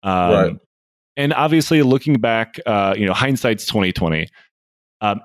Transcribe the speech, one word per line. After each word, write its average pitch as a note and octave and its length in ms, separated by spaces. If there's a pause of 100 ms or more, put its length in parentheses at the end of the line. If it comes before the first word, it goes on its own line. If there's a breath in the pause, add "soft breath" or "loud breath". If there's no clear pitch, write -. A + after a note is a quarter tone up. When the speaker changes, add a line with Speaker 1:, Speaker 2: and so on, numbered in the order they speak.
Speaker 1:
Um, F#2 280
Speaker 2:
Right. F#2+ 240 (600)
Speaker 1:
and C#3+ 160
obviously, D3+ 500
looking C3+ 360
back, A2+ 460
uh, G2+ 320
you G#2+ 80
know, F#2 80
hindsight's A#2+ 520
twenty F#2+ 260
twenty. D#2+ 360 (720 soft breath)
Um, G#2 240